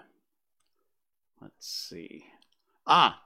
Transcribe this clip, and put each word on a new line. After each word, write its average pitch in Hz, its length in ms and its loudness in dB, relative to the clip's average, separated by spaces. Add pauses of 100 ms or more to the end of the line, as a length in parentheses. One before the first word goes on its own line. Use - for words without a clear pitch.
(1400)
let's - 260 -20
see. - 600 -14 (600)
Ah, 147 400 4